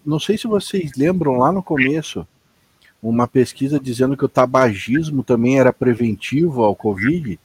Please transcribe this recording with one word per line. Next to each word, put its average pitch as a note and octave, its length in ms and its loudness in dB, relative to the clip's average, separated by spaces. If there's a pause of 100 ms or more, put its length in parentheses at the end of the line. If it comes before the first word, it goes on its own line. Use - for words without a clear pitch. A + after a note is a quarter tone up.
não D3+ 140 -2
sei - 180 -2
se - 100 -8
vocês F#3+ 480 -4
lembram D3 420 0
lá B2+ 140 4
no F#3+ 120 -2
começo, C#3 640 -4 (760)
uma A#2 260 0
pesquisa C3+ 520 0
dizendo C3 360 -2
que C3+ 80 -4
o C3 60 0
tabagismo C3 960 0
também B2 360 2
era B2+ 140 6
preventivo B2 880 0
ao G#2 120 4
covid. A2+ 680 -2